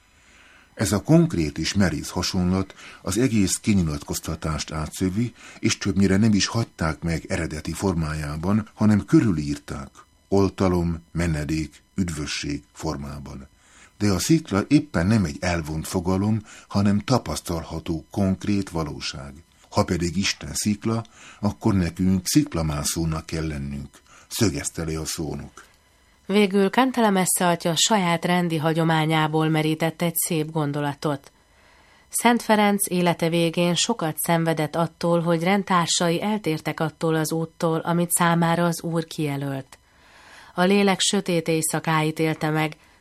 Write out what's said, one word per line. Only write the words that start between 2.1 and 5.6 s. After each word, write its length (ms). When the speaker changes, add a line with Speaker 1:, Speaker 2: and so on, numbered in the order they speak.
Speaker 1:
az 160
egész 380
kinyilatkoztatást 1160
átszövi, 640
és 180